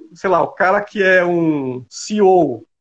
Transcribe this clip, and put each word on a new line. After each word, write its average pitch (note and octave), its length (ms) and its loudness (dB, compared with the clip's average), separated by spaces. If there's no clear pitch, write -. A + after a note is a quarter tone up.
sei F#3+ 160 -4
lá, E3 120 2
o C#3 100 -6
cara F#3+ 280 0
que G#3 220 -6
é F#3 220 4
um D3+ 680 -2
C - 240 -12
E G#3 80 0
O E3+ 420 2